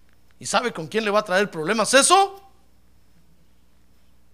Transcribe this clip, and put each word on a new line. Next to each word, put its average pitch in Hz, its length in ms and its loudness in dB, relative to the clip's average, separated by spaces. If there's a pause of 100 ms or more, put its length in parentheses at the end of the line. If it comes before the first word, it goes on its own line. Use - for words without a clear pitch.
(400)
¿Y 127 60 -16
sabe 233 260 -2
con 160 160 -10
quién 214 160 -4
le 208 60 -4
va 208 100 0
a 208 60 -2
traer 185 240 0
problemas 196 460 -2
eso? 370 480 4 (1900)